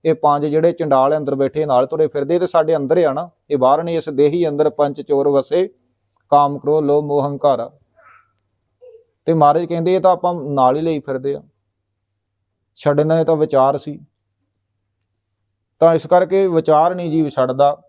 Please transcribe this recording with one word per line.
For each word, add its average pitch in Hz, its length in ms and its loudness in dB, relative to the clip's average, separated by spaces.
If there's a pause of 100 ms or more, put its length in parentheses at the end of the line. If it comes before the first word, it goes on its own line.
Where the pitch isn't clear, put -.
ਇਹ 160 80 2
ਪੰਜ 147 320 0
ਜਿਹੜੇ 156 260 0
ਚੰਡਾਲ 147 460 0
ਅੰਦਰ 139 180 -4
ਬੈਠੇ 139 300 -2
ਨਾਲ 131 200 2
ਤੁਰੇ 156 220 -2
ਫਿਰਦੇ, 147 320 -2
ਤੇ 180 80 -2
ਸਾਡੇ 160 280 0
ਅੰਦਰ 147 220 0
ਆ 156 160 2
ਨਾ, 170 160 -8 (200)
ਇਹ 147 80 -2
ਬਾਹਰ 131 260 2
ਨਹੀਂ, 170 140 -4
ਇਸ 156 120 -6
ਦੇਹੀ 147 380 0
ਅੰਦਰ 151 220 -2
ਪੰਜ 143 320 -2
ਚੋਰ 139 260 -2
ਵਸੇ, 165 420 0 (600)
ਕਾਮ, 143 300 2
ਕ੍ਰੋਧ, 151 240 -2
ਲੋਭ, 147 220 0
ਮੋਹ, 143 220 -2
ਹੰਕਾਰ। 135 440 -2 (1500)
ਤੇ 165 80 -2
ਮਹਾਰਾਜ 156 320 2
ਕਹਿੰਦੇ, 170 300 -2
ਇਹ 185 60 -2
ਤਾਂ 185 100 4
ਆਪਾਂ 180 220 -2
ਨਾਲ 139 420 0
ਹੀ 156 60 -4
ਲਈ 160 180 -4
ਫਿਰਦੇ 139 360 -6
ਆ, 147 80 -14 (1300)
ਛੱਡਣਾ 151 440 0
ਇਹ 160 60 0
ਤਾਂ 160 100 2
ਵਿਚਾਰ 143 420 0
ਸੀ। 147 220 -12 (1800)
ਤਾਂ 165 140 4
ਇਸ 160 140 -2
ਕਰਕੇ 185 400 2
ਵਿਚਾਰ 160 480 2
ਨਹੀਂ 175 160 -6
ਜੀਵ 156 180 0
ਛੱਡਦਾ। 135 600 0